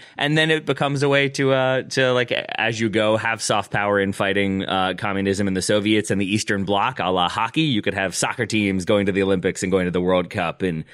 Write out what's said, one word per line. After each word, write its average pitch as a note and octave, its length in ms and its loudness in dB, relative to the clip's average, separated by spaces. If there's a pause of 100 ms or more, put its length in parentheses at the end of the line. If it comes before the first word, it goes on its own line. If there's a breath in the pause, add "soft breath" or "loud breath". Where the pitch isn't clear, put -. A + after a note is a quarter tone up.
(160 loud breath)
and D3 220 0
then D#3+ 100 2
it D#3 160 0
becomes C#3 380 -2
a C#3+ 60 2
way C#3 200 4
to, C3+ 240 0
uh, C3 300 2
to, C3 300 0
like, B2 180 2
as - 480 -2
you A2+ 100 0
go, G#2+ 280 2
have A2+ 260 -2
soft G#2 300 -2
power G#2 260 2
in G2 140 2
fighting, G2 520 0
uh, F#2 320 0
communism G2 520 -2
and F#2+ 80 -2
the F#2 60 0
Soviets G#2+ 500 2
and G2 80 0
the G2 120 -2
Eastern G#2 320 -2
Bloc, G2+ 360 -2
a F2+ 100 0
la F2+ 180 2
hockey. A#2 340 -2
You B2+ 200 0
could G2 120 -2
have F#2+ 200 -2
soccer A#2 320 -2
teams G2 380 0
going G2+ 220 2
to G2 60 0
the F#2+ 120 2
Olympics F#2 400 0
and F#2 80 0
going F#2 140 2
to F2+ 40 0
the F2+ 100 -2
World F2+ 300 0
Cup E2+ 320 -4
and E2 320 -2